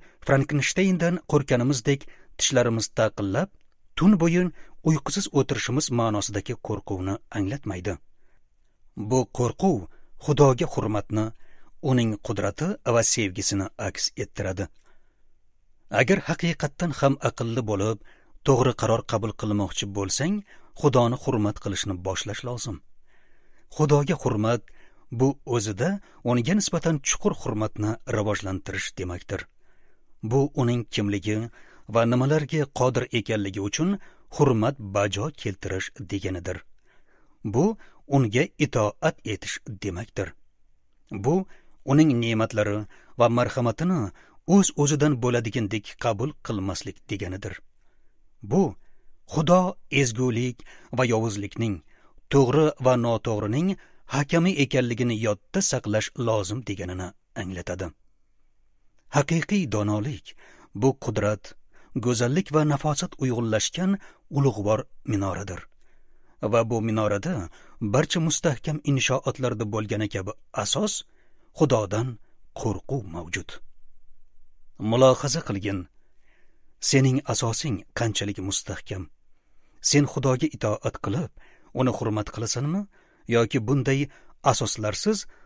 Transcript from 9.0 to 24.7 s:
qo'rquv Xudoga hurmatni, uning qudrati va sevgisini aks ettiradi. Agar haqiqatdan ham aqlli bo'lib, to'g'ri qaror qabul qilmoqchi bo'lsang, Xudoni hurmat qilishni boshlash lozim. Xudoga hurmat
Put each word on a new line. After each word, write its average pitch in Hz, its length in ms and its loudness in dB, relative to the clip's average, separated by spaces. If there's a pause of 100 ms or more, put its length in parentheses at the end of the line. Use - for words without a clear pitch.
qo'rquv 120 520 0 (380)
Xudoga 139 520 4
hurmatni, 107 580 -2 (540)
uning 120 380 2
qudrati 101 500 -4 (140)
va 117 220 4
sevgisini 98 720 0
aks 101 280 -6 (100)
ettiradi. 95 520 -6 (1300)
Agar 131 280 4
haqiqatdan 165 720 -2
ham 139 260 2
aqlli 117 460 -2
bo'lib, 104 340 0 (440)
to'g'ri 131 340 4
qaror - 280 2
qabul 110 280 -2
qilmoqchi 104 560 -2
bo'lsang, 101 480 -2 (420)
Xudoni 127 380 4
hurmat 107 440 -2
qilishni 98 360 -6
boshlash 95 480 -6
lozim. 120 320 -8 (960)
Xudoga 147 440 4
hurmat 117 460 0 (460)